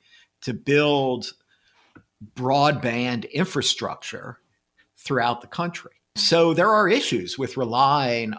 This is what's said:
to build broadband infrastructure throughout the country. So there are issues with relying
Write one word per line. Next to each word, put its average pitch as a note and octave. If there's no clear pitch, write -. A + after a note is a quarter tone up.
to B2+
build C#3
broadband B2
infrastructure -
throughout A#2+
the -
country. -
So E3
there E3+
are G#3+
issues B2
with B2+
relying B2